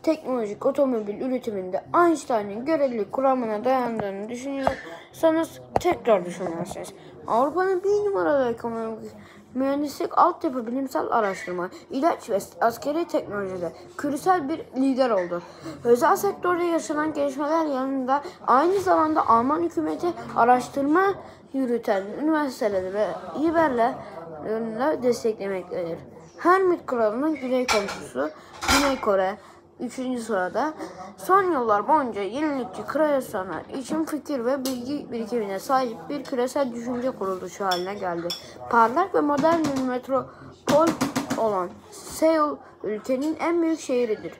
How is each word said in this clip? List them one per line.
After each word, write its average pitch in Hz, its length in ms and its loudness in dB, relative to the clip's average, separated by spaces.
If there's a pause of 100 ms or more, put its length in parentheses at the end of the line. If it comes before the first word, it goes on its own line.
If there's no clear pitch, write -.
teknolojik 247 600 -2
otomobil 247 560 0
üretiminde 208 600 -4 (120)
Einstein'ın 247 680 2
görelilik 277 460 0
kuramına 254 540 0
dayandığını 220 640 -2
düşünüyorsanız 277 1300 -2 (180)
tekrar 220 460 2
düşünmelisiniz. 180 680 -8 (340)
Avrupa'nın 339 560 2
bir 415 220 2
numaralı 311 460 2
ekonomik 226 600 -8 (420)
mühendislik, 277 640 -2
altyapı, 262 500 2
bilimsel 262 440 -4
araştırma, 185 580 -2 (200)
ilaç 269 400 -2
ve 202 100 0 (220)
askeri 285 460 0
teknolojide 185 640 -4 (260)
küresel 285 520 0
bir 320 160 -6 (100)
lider 262 340 2
oldu. 175 320 0 (420)
Özel 247 320 6
sektörde 359 480 0
yaşanan 311 500 0
gelişmeler 294 520 0
yanında 269 560 0 (260)
aynı 339 320 4
zamanda 330 480 4
Alman 254 340 4
hükümeti 320 460 -2 (280)
araştırma 277 680 4 (500)
yürüten 233 500 0 (180)
üniversiteleri 247 720 0
ve 208 140 2 (340)
İber'le 294 520 4 (1080)
desteklemektedir. 196 960 -2 (380)
Hermit 359 480 4
Kralı'nın 247 500 0
güney 254 320 0
komşusu 220 640 -2 (420)
Güney 277 300 2
Kore 196 360 2 (420)
üçüncü 247 420 -6
sırada. 214 520 -2 (440)
Son 370 340 4
yıllar 226 360 2
boyunca 254 340 2
yenilikçi, 254 640 -4
kreasyona, 247 760 0
için 302 440 -4
fikir 277 400 -4
ve 262 200 0
bilgi 262 460 -4
birikimine 220 480 -4
sahip 262 380 0 (120)
bir 285 140 -6
küresel 254 500 0
düşünce 240 380 -4
kuruluşu 190 540 -4
haline 185 280 0
geldi. 175 340 -4 (420)
Parlak 247 460 4
ve 311 60 6
modern 302 420 4
bir 277 200 0
metropol 262 1040 0 (500)
olan 202 320 0 (220)
Seul 302 640 2 (260)
ülkenin 262 560 -2
en 339 220 2
büyük 320 180 2
şehridir. 240 600 -2